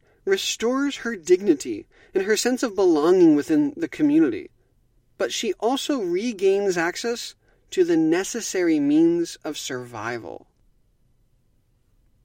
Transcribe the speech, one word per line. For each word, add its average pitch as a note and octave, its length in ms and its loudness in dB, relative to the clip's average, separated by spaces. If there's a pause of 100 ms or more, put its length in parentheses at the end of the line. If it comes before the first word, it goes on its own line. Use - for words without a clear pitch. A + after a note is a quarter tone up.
(240)
restores B3 760 -2
her A#3 180 -8
dignity D#3+ 680 0 (280)
and F#3+ 100 0
her G#3 120 0
sense B3 260 0
of A3+ 120 -4
belonging F3 600 6
within D3 400 0
the E3 120 -6
community, D3 600 2 (680)
but - 140 -2
she A3 220 -4
also C4 460 -2
regains G3 760 0
access F3 580 -6 (360)
to - 140 2
the E3 120 2
necessary E3+ 840 0
means E3 640 2
of D3+ 120 -10
survival. A#2 880 -10 (1800)